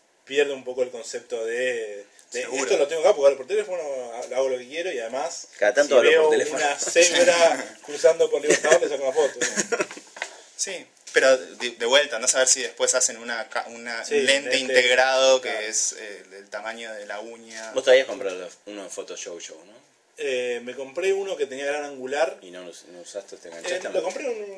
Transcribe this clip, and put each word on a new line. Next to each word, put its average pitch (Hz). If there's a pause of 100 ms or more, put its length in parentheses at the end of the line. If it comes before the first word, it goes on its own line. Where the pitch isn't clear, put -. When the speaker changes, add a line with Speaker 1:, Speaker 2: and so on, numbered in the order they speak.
(260)
Speaker 1:
pierde 139
un 127
poco 127
el 120
concepto 117
de, 113 (260)
de 123
Speaker 2:
Seguro. 127
Speaker 1:
esto 131
lo 143
tengo 156
acá 180
porque -
hablo 143
por -
teléfono, 185 (340)
ha-, 123
hago 135
lo 127
que 123
quiero 170
y 135
además, 127 (100)
Speaker 3:
Cada 104
tanto 143
Speaker 1:
si 127
Speaker 3:
hablo 156
por 160
Speaker 1:
veo 156
Speaker 3:
teléfono. 147
Speaker 1:
una 147
cebra 170
Speaker 2:
<laughs> -
Speaker 1:
cruzando 160
por 147
Libertador, 170
le -
saco 139
una 131
foto, 131
¿no? 202 (720)
Speaker 2:
Sí, 170 (280)
pero 135
de, 113
de 117
vuelta, 131
andás 113
a 139
ver 131
si 127
después 123
hacen 123
una 117
ca-, -
una, 117
Speaker 1:
Sí, 147
Speaker 2:
un 139
lente 135
Speaker 1:
lente, 135 (160)
Speaker 2:
integrado 131
que 120
Speaker 1:
claro. 107
Speaker 2:
es, -
eh, 101
del 98
tamaño 113
de 104
la 104
uña. 113
Speaker 3:
¿Vos 131
te 131
habías 131
comprado 95
los, 87
uno 104
de 90
Photo 90
Show 87
Show, 80
no? 104 (420)
Speaker 1:
Eh, 123
me 123
compré 170
uno 196
que 147
tenía 131
gran 147
angular. 143
Speaker 3:
¿Y 92
no, 90
us-, -
no 87
usaste, 98
te -
Speaker 1:
Eh, -
Speaker 3:
enganchaste? 180
Speaker 1:
lo 180
compré 208
en 214